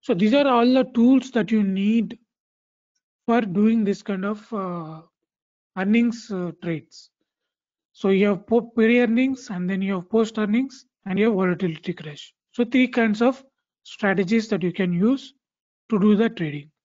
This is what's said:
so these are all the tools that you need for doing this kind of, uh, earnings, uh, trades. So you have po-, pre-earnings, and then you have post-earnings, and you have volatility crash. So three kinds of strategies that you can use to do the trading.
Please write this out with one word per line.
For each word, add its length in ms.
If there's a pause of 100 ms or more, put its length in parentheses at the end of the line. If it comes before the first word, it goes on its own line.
so 120
these 200
are 140
all 240
the 120 (100)
tools 380
that 200
you 120
need 560 (1040)
for 160
doing 420
this 200
kind 220
of, 280
uh, 480 (760)
earnings, 540
uh, 200 (120)
trades. 460 (840)
So 160
you 180
have 180
po-, 160
pre-earnings, 880
and 200
then 120
you 140
have 140
post-earnings, 760 (200)
and 120
you 80
have 100
volatility 580
crash. 400 (180)
So 140
three 220
kinds 340
of 220 (400)
strategies 680
that 120
you 120
can 200
use 400 (560)
to 100
do 160
the 140
trading. 400 (160)